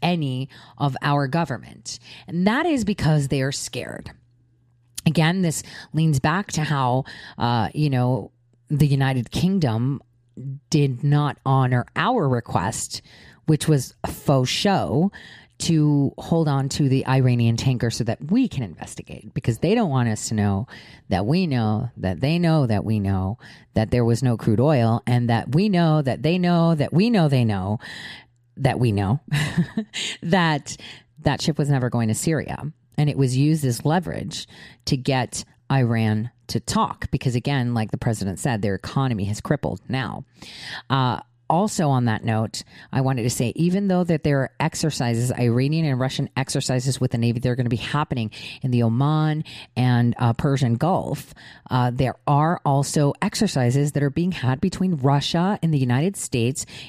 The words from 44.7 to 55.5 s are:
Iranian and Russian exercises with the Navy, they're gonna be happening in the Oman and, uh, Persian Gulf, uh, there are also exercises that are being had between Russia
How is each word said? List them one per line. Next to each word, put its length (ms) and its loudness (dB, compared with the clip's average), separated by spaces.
Iranian 520 2
and 160 0
Russian 380 -2
exercises 640 -2
with 80 0
the 80 -4
Navy, 220 0
they're 160 0
gonna 140 0
be 60 0
happening 540 -2
in 80 -2
the 140 4
Oman 600 2
and, 440 2
uh, 140 2
Persian 420 0
Gulf, 580 -2
uh, 200 2
there 220 0
are 360 2
also 600 2
exercises 720 0
that 100 0
are 80 0
being 200 -2
had 300 -2
between 360 -2
Russia 640 2